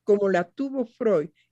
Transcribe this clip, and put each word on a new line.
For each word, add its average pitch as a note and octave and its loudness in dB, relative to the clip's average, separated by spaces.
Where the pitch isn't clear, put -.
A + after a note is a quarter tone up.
como G3+ 2
la F3+ 0
tuvo C4+ -6
Freud F#3 -2